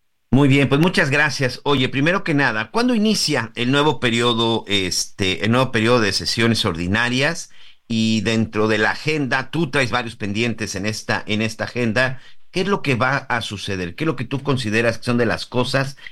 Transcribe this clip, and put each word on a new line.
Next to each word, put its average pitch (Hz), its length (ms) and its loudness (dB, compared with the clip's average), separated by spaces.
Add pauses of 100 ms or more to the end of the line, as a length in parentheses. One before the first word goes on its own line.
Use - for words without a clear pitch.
(300)
Muy 139 180 6
bien, 135 220 4
pues 139 100 4
muchas 156 300 2
gracias. 139 540 0
Oye, 135 260 2
primero 160 340 0
que 170 80 -2
nada, 120 380 0
¿cuándo 247 240 2
inicia 180 600 0
el 120 160 0
nuevo 143 300 4
periodo, 117 640 2
este, 92 800 -2
el 104 60 2
nuevo 127 220 2
periodo 120 280 2
de 101 140 2
sesiones 113 500 0
ordinarias? 117 840 -2 (380)
Y 110 340 2
dentro 107 460 0
de 107 100 2
la 107 140 2
agenda, 135 580 -2
tú 160 200 -2
traes 131 200 0
varios 117 260 -4
pendientes 107 600 -4
en 98 100 -4
esta, 107 400 -2
en 107 160 0
esta 107 220 -4
agenda. 123 560 -2 (300)
¿Qué 180 120 -2
es 185 60 -2
lo 202 120 0
que 143 140 0
va 127 220 0
a 120 260 -4
suceder? 92 540 -6
¿Qué 151 80 -4
es - 20 -2
lo 160 100 -2
que - 80 -6
tú 131 180 -6
consideras 117 540 0
que - 80 -10
son 120 140 0
de 120 80 2
las 87 180 -2
cosas 135 540 -2 (140)